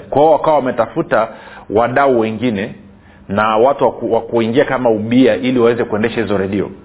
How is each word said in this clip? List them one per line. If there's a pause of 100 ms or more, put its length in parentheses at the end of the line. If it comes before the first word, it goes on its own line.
kwa
hiyo
wakawa
wametafuta (420)
wadau
wengine (540)
na
watu
wa
ku-,
wa
kuingia
kama
ubia
ili
waweze
kuendesha
hizo
redio. (160)